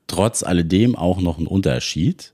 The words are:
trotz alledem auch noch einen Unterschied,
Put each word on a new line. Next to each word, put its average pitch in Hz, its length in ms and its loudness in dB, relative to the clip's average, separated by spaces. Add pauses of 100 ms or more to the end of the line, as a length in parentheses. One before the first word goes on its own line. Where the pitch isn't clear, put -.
trotz 107 340 0
alledem 90 540 2
auch 90 240 0
noch 85 180 -2
einen - 80 -4
Unterschied, 87 880 -2